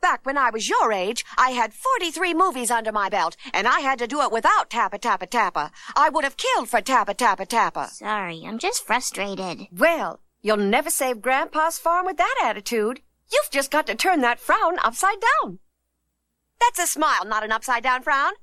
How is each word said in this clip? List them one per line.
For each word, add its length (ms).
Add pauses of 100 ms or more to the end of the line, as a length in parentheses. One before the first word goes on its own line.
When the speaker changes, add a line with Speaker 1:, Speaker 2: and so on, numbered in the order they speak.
Speaker 1:
back 240
when 100
I 140
was 180
your 240
age, 320 (140)
I 120
had 220
forty-three 640
movies 360
under 220
my 160
belt, 260 (200)
and 120
I 140
had 200
to 60
do 160
it 80
without 380
tappa, 300
tappa, 280
tappa. 440 (260)
I 140
would 140
have 120
killed 320
for 140
tappa, 320
tappa, 320
tappa. 460
Speaker 2:
Sorry, 540
I'm 120
just 280
frustrated. 840
Speaker 1:
Well, 480 (220)
you'll 160
never 320
save 320
Grandpa's 560
farm 260
with 140
that 260
attitude. 560 (320)
You've 180
just 200
got 160
to 80
turn 260
that 180
frown 460
upside 320 (260)
down. 180 (1000)
That's 180
a 80
smile, 380
not 180
an 100
upside 300
down 200
frown. 300 (100)